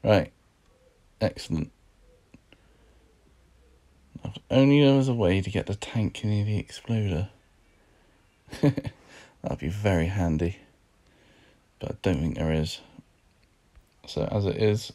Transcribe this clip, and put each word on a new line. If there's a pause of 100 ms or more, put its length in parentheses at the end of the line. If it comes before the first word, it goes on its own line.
Right. (880)
Excellent. (2500)
If (120)
only
there
was
a
way
to
get
the
tank
near
the
exploder. (1200)
<laughs>
That'd
be
very
handy. (1200)
But
I
don't
think
there
is. (1300)
So
as
it
is